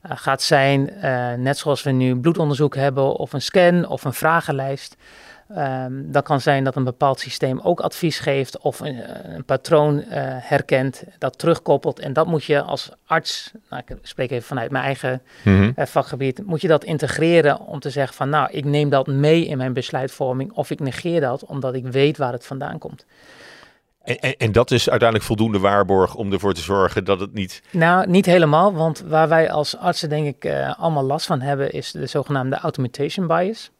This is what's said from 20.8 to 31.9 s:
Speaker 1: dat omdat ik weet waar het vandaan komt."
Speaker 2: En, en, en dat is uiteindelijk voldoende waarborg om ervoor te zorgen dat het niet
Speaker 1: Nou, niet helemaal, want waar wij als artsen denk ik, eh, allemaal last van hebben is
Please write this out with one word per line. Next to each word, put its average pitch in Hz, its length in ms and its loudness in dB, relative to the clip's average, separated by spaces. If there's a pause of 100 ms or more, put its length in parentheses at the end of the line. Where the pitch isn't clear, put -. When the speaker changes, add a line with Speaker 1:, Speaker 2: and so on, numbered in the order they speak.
Speaker 1:
dat 131 240 -2
omdat 131 280 -6
ik 127 140 -6
weet 139 300 2
waar 131 160 -2
het 120 120 -12
vandaan 139 320 -10
komt." - 280 -16 (1000)
Speaker 2:
En, - 160 -4
en, 131 180 -2
en 113 140 0
dat 117 200 4
is - 180 4
uiteindelijk 113 400 4
voldoende 110 300 2
waarborg 98 560 4
om 98 180 -4
ervoor 98 200 0
te 85 80 -6
zorgen 95 440 2
dat 95 140 2
het 101 140 -8
niet 95 280 -8 (100)
Speaker 1:
Nou, 180 380 2
niet 190 160 4
helemaal, 175 480 6
want 160 340 -2
waar 156 220 4
wij 160 220 4
als - 260 -2
artsen 175 320 -2
denk 151 180 -2
ik, 143 180 -8
eh, 139 340 -2
allemaal 156 240 0
last 139 220 -2
van 143 160 -2
hebben 139 300 -2
is 143 200 -8